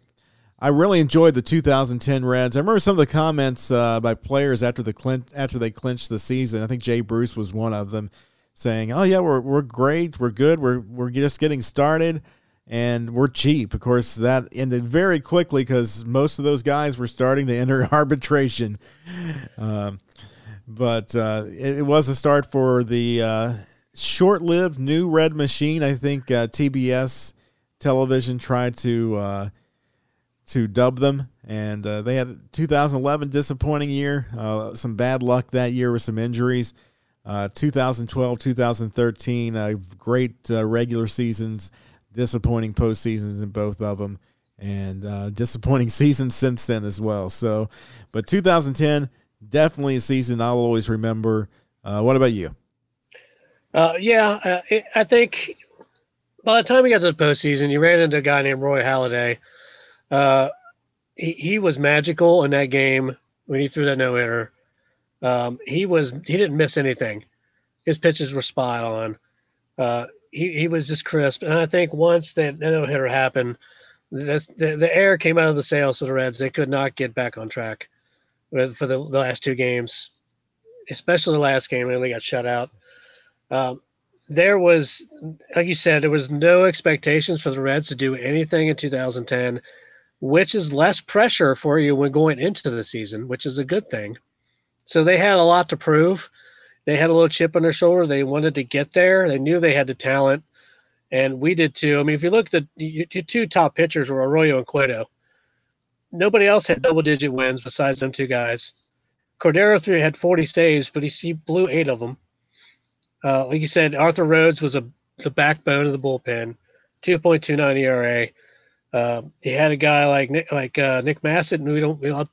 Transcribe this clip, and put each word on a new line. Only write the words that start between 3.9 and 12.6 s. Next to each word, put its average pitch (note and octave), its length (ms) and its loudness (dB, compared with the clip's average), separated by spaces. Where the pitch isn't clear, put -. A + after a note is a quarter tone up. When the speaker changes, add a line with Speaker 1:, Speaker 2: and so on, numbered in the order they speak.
Speaker 1:
by A2+ 140 0
players C#3 460 -2
after A#2+ 220 -2
the G#2+ 100 -6
clin-, B2+ 440 -6
after C3+ 200 -6
they A2+ 140 -4
clinched B2 380 -8
the A2 100 -6
season. A#2 460 -4
I - 20 -6
think A#2+ 160 -6
Jay A#2 180 0
Bruce A2+ 360 -2
was G2+ 160 -6
one A2 200 -4
of G#2 200 -6
them, G#2+ 180 -8
saying, A2 360 -4
"Oh D#3 140 0
yeah, F#3 160 4
we're, D#3 180 2
we're C#3 240 0
great, C#3 560 -2
we're A#2+ 120 0
good, C#3+ 280 2
we're, B2+ 220 0
we're B2 300 -8
just C#3 280 -2
getting D3 240 -2
started, D#3+ 600 0